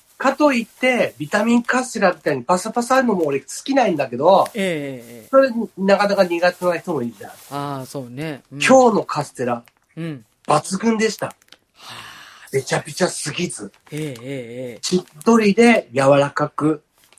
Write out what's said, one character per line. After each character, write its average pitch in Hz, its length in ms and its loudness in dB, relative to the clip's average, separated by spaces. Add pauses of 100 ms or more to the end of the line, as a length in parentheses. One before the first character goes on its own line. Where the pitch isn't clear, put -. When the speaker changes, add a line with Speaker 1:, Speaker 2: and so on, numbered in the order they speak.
(180)
Speaker 1:
か 269 160 0
と 294 180 2
い 240 120 0
っ - 20 -8
て、 247 520 -2
ビ 147 120 -10
タ 214 160 0
ミ 233 100 4
ン 240 80 2
カ 254 200 -2
ス 240 100 -10
テ 220 60 -6
ラ 185 120 4
み 180 80 -10
た 156 140 -2
い 135 40 -2
に 120 60 -8
パ 180 140 2
サ 208 140 -6
パ 240 120 -2
サ 262 200 2
の 233 100 2
も 170 140 0
俺 139 120 -2
好 - 60 -10 (180)
き 269 120 -4
な 247 120 4
い 190 60 0
ん - 20 0
だ 143 140 -4
け 120 80 -8
ど、 165 360 4
Speaker 2:
え 226 60 -6
え、 - 20 -2
え 139 520 -6
え、 117 80 -18
え - 40 -20
え。 - 40 -20
Speaker 1:
そ 269 80 4
れ 269 140 6 (260)
な 190 200 4
か 202 100 0
な 196 80 0
か 196 80 4
苦 175 300 2
手 - 120 -8
な 175 140 0
人 175 140 -6
も 131 100 -4
い 120 40 -6
る 117 100 -10
じ - 60 -18
ゃ - 60 -16
ん。 - 20 -20
Speaker 2:
あ 143 500 -8
あ、 131 40 -12
そ 135 160 -10
う 120 80 -14
ね。 139 320 -10 (100)
う 131 60 -16
ん。 - 20 -12
Speaker 1:
今 254 320 6
日 208 40 -2
の 156 80 0
カ - 200 -6
ス - 100 -12
テ 127 120 -6
ラ、 120 180 -4 (320)
Speaker 2:
う 160 60 -12
ん。 151 240 -10 (220)
Speaker 1:
抜 151 320 -2
群 226 180 0
で 214 140 0
し - 60 -12
た。 - 100 -6
Speaker 2:
は - 60 -14 (400)
あ。 - 800 -20
Speaker 1:
べ 131 120 -2
ち - 120 -4
ゃ 143 100 -4
べ 151 60 -14
ち 185 120 -2
ゃ 175 40 2
す - 240 -8
ぎ 170 160 -4
ず。 202 240 -12 (200)
Speaker 2:
え 147 60 -12
え、 - 20 -6
え 156 100 -8
え、 131 60 -12
え 123 640 -12
え。 - 40 -20
Speaker 1:
し - 160 -2
っ - 260 -8
と 233 140 6
り 208 160 4
で 233 400 4
柔 135 240 4
ら 139 140 2
か 147 180 -4
く、 151 320 -2 (380)